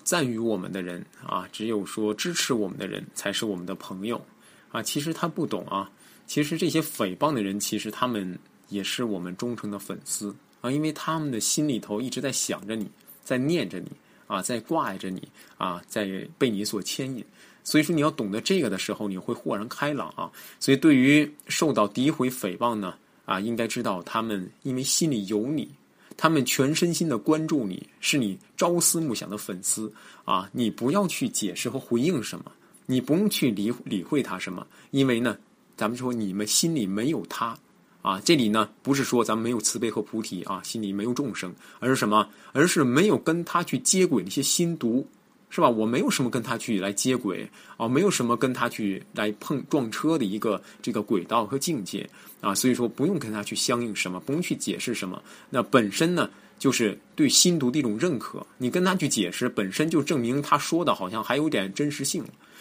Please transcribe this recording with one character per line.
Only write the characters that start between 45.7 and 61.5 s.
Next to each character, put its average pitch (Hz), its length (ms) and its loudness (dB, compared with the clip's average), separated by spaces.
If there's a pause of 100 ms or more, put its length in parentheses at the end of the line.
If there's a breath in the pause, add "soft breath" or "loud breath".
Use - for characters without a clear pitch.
没 117 160 2
有 254 100 2
什 143 140 2
么 120 60 0
跟 117 120 0
他 120 140 -2
去 104 240 0
来 95 120 0
接 127 220 0
轨 95 340 -2 (280 loud breath)
啊， 117 100 -2
没 127 140 2
有 196 100 4
什 - 140 0
么 117 120 4
跟 127 180 0
他 120 140 0
去 98 340 -2 (120)
来 107 240 0
碰 143 300 -4
撞 127 220 2
车 156 260 0
的 135 80 0
一 101 140 -2
个 107 240 0 (180 loud breath)
这 - 100 -4
个 107 120 0
轨 104 220 0
道 113 200 2
和 131 140 -4
境 143 260 -2
界 - 240 -8 (320 loud breath)
啊， 101 140 0
所 127 160 4
以 120 40 4
说 120 140 2
不 131 180 0
用 185 120 2
跟 117 140 -4
他 107 100 -4
去 101 140 -6
相 120 260 0
应 113 120 -4
什 - 160 -2
么， 90 100 -6
不 135 120 -4
用 156 80 0
去 175 140 -2
解 92 240 -2
释 120 160 -2
什 98 140 -4
么。 - 140 -8 (280 loud breath)
那 123 120 2
本 110 280 4
身 165 240 2
呢， 160 160 2 (280 loud breath)
就 139 120 4
是 107 280 2 (180)
对 147 120 6
心 175 300 6
毒 127 120 2
的 131 80 0
一 147 40 2
种 110 160 -2
认 160 200 0
可， - 280 -10 (120)
你 123 120 -2
跟 180 140 2
他 185 100 4
去 156 140 2
解 - 240 2
释， 123 160 -2
本 98 240 -2
身 156 160 0
就 160 140 4
证 147 180 0
明 120 200 0
他 - 180 4
说 165 260 0
的 127 100 4
好 95 140 -4
像 110 160 -4
还 123 120 0
有 156 120 2
点 98 240 0